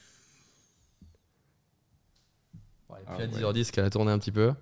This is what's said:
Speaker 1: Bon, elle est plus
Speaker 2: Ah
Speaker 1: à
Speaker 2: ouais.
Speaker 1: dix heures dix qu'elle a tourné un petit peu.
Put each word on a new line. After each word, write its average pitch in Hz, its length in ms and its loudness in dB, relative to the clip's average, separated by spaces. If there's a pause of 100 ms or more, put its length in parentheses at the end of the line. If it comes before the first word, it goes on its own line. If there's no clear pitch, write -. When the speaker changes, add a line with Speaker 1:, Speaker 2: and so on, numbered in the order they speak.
(2750)
Speaker 1:
Bon, - 80 -20
elle 95 60 -20
est 98 40 -20
plus 95 80 -12
Speaker 2:
Ah - 20 -10
Speaker 1:
à - 60 -8
Speaker 2:
ouais. 113 60 -4
Speaker 1:
dix 110 160 -6
heures 104 100 2
dix 117 180 0
qu'elle 98 140 2
a 98 40 2
tourné 107 220 2
un 104 80 2
petit 101 120 -4
peu. 107 300 2